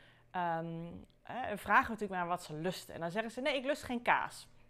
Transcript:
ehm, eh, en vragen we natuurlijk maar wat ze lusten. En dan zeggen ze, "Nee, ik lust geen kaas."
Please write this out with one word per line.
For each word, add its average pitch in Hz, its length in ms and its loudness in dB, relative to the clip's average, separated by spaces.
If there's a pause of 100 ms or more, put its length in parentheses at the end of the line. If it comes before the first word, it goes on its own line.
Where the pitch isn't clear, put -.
(320)
ehm, 170 600 -2 (320)
eh, 254 260 -6
en 202 80 -2
vragen 233 280 6
we 247 60 -4
natuurlijk 196 280 -2
maar 175 80 0
wat 175 160 -2
ze 156 100 -10
lusten. 170 400 -4
En - 60 -8
dan 165 120 -2
zeggen 220 200 -2
ze, 247 100 -8
"Nee, 277 140 2
ik 262 100 -2
lust 277 180 0
geen 240 180 -2
kaas." - 460 2 (220)